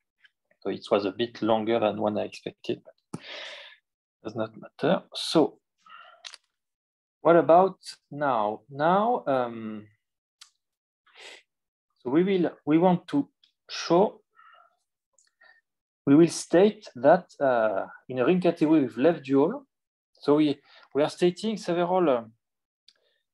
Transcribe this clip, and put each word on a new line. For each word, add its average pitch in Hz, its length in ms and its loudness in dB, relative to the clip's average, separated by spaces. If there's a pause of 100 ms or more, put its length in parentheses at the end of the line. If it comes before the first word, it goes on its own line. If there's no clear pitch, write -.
(600)
So 98 100 -8
it - 200 -8
was 101 140 0
a 95 80 -2
bit 117 280 -6
longer 110 380 0
than 107 220 -2
what 104 180 -4
I 104 40 -4
expected, - 600 -12
but - 380 -20 (1000)
does 107 100 -12
not 110 160 -8 (100)
matter. - 440 -4 (100)
So - 460 -2 (1600)
what 160 160 4
about 170 420 4 (320)
now? 123 580 -4
Now, 180 600 0
um, 113 580 -6 (2250)
so 127 100 -8
we 160 140 2
will, 185 260 0 (160)
we 147 100 2
want 175 320 2
to 143 200 -2 (420)
show, - 500 0 (1900)
we 139 100 6
will 165 120 6
state - 680 0
that, 151 300 4 (140)
uh, 110 460 0 (220)
in 127 100 -8
a 123 80 0
ring 180 140 2
category 160 420 2
with 110 140 -6
left 143 280 0
dual, 147 400 0 (500)
so - 200 0
we, 147 240 0 (340)
we 147 120 0
are 151 60 -2
stating 185 460 -4
several, 175 540 -2
uh, 120 120 0 (1120)